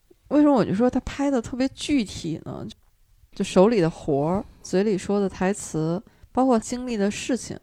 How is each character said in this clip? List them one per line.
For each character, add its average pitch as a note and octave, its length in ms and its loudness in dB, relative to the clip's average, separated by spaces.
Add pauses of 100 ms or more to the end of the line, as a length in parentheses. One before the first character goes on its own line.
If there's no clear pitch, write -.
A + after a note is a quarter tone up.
(300)
为 D4 120 4
什 D4 60 6
么 C#4+ 60 6
我 A3+ 120 4
就 - 80 -2
说 A#3+ 160 2
他 B3 120 -2
拍 - 280 -4
的 C4+ 100 0
特 A3+ 160 -8
别 C4 200 0
具 C#4+ 280 0
体 E3 400 -8
呢？ - 220 -10 (680)
就 - 120 -4
手 F#3+ 220 6
里 A#3 120 2
的 D#3+ 80 4
活 D3+ 420 -2
儿， F#3 160 -2 (180)
嘴 F#3 200 0
里 G#3 140 0
说 G3+ 220 -2
的 F#3+ 100 0
台 F#3 240 -2
词， E3 480 -4 (300)
包 B3 140 2
括 A#3+ 140 4
经 B3 260 -8
历 A#3+ 120 -4
的 G3+ 120 2
事 A#3 280 -4
情， - 260 -12